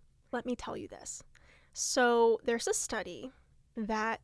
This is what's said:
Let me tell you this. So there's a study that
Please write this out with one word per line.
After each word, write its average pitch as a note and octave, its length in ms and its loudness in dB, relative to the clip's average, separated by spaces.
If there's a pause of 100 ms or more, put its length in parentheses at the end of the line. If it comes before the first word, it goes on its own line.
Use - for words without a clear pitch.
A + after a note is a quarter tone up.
(320)
Let A#3+ 140 -6
me B3 100 -2
tell - 200 -8
you - 120 -10
this. - 340 -14 (500)
So A#3 720 4
there's A#3 220 0
a G#4 80 2
study F3+ 580 -6 (440)
that A3 480 -4